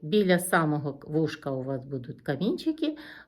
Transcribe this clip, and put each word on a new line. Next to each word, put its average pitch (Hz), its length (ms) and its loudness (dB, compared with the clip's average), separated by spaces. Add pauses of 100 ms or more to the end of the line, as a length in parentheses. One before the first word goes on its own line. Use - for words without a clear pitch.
біля 185 380 4
самого 151 540 2
к-, - 140 -18
вушка 151 440 -2
у 131 120 -2
вас 131 200 -4
будуть 139 380 -8
камінчики, 302 760 -2 (300)